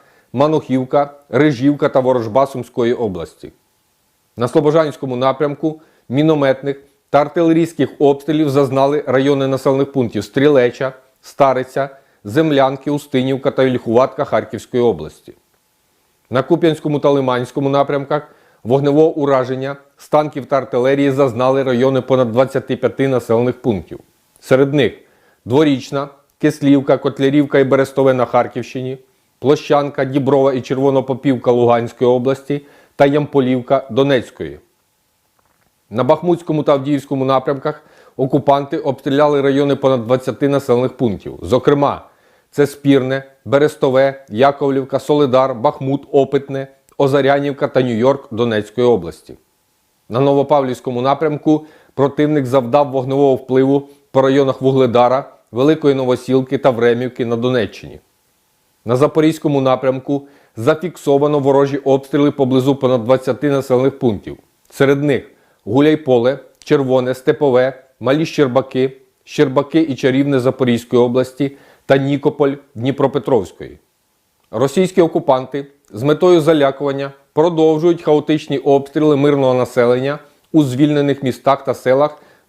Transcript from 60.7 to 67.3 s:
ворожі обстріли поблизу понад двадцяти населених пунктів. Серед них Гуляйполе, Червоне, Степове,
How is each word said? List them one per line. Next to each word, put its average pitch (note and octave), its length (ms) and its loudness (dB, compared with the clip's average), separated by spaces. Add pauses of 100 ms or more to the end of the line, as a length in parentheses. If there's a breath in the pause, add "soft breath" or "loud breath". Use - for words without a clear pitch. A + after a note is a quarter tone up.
ворожі C#3 380 2
обстріли C#3 540 0
поблизу C3 440 0
понад B2+ 280 0
двадцяти B2+ 460 0
населених C3+ 500 -2
пунктів. G2 380 -4 (320)
Серед C#3 340 0
них C3+ 280 -2 (340 soft breath)
Гуляйполе, C3+ 720 2 (240)
Червоне, C3 500 0
Степове, C3 720 0 (160)